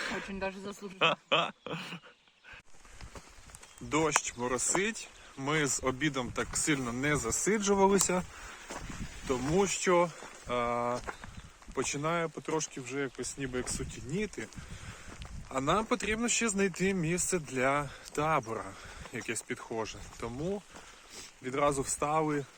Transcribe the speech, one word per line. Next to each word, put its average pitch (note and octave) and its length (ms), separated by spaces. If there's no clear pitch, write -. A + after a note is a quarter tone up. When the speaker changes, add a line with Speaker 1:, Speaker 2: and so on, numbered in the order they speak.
Speaker 1:
Очень G3 220
даже F#3+ 220
заслужено. F#3+ 560
Speaker 2:
<laughs> D#3+ 220
Дощ D3 560
моросить. C3 720
Ми D3 300
з B2+ 160
обідом C3 500
так - 240
сильно C3+ 360
не C#3+ 240
засиджувалися, F#3+ 1080
тому C#3+ 380
що, F3 440
а, A#2+ 500
починає D#3 560
потрошки D3+ 520
вже C3 200
якось C3 380
ніби B2+ 200
як B2 100
сутініти. C3 760
А C3 120
нам E3+ 240
потрібно A3 440
ще A#3 200
знайти G3 460
місце F3 440
для C#3 520
табора, B2+ 520
якесь A2+ 300
підхоже. A2+ 560
Тому D3 420
відразу C#3 400
встали D3+ 640